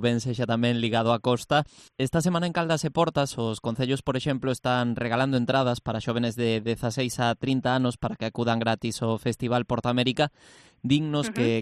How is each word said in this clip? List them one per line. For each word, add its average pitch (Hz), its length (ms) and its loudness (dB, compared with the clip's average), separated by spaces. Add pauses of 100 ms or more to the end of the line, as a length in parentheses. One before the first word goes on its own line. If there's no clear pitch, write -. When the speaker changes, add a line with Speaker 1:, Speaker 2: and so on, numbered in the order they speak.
Speaker 1:
ben 120 160 2
sexa 120 240 -2
tamén 117 400 0
ligado 117 320 2
á - 80 0
costa. 135 400 2 (320)
Esta 135 240 0
semana 170 240 2
en 175 80 -2
Caldas 165 320 0
e 151 80 -2
Portas, 156 480 0
os 113 240 -4
concellos, 123 400 -2
por 127 160 -2
exemplo, 131 320 -2
están 120 480 -2
regalando 123 400 2
entradas 123 400 2
para 113 240 -4
xóvenes 117 320 -2
de 113 240 0
dezaseis 117 560 -2
a 120 160 2
trinta 127 400 0
anos 127 240 0
para 113 240 -6
que 113 80 -2
acudan 117 320 0
gratis 113 400 -2
ao 113 160 0
Festival 120 480 -2
Porta 123 240 -2
América, 123 400 2 (540)
dignos 147 480 0
Speaker 2:
Ujú. 104 80 -6
Speaker 1:
que, 117 100 4 (140)